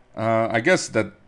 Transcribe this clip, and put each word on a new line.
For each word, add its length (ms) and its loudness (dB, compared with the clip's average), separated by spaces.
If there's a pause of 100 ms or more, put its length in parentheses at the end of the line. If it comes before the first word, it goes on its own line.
(160)
Uh, 320 0
I 120 0
guess 300 0
that 220 -2 (160)